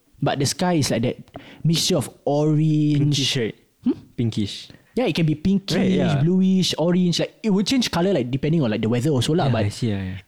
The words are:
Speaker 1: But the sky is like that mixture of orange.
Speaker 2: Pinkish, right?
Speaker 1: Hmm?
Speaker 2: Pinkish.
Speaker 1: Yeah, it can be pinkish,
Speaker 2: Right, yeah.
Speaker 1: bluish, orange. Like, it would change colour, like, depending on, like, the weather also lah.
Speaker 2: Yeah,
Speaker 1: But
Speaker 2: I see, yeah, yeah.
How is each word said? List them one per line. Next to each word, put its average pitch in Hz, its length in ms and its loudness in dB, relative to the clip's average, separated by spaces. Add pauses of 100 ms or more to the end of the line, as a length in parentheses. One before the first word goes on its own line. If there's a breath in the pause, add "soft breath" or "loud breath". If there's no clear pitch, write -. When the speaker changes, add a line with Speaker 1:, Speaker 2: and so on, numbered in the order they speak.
(220)
Speaker 1:
But - 180 -2
the 139 80 -2
sky 180 280 -2
is 147 160 0
like - 120 -2
that 123 140 -2 (460 loud breath)
mixture 165 340 0
of 127 140 -2 (140)
orange. 151 720 2
Speaker 2:
Pinkish, 143 380 0
right? 113 180 -2 (300)
Speaker 1:
Hmm? 254 80 2 (240)
Speaker 2:
Pinkish. 110 520 -4 (280 loud breath)
Speaker 1:
Yeah, 254 100 -2
it 170 80 0
can 165 120 0
be 151 80 2
pinkish, 190 420 -2
Speaker 2:
Right, 190 140 2
yeah. 170 320 0
Speaker 1:
bluish, 185 560 2
orange. 175 420 2
Like, - 220 -6
it 220 80 0
would 196 160 2
change 262 240 0
colour, 180 240 0
like, 123 160 -2
depending 151 320 0
on, 113 80 0
like, 107 120 -2
the 110 60 0
weather 120 220 0
also 143 240 2
lah. 170 120 2
Speaker 2:
Yeah, 127 60 2
Speaker 1:
But 110 140 0
Speaker 2:
I - 20 0
see, 113 220 -2
yeah, 98 120 -2
yeah. 92 260 -8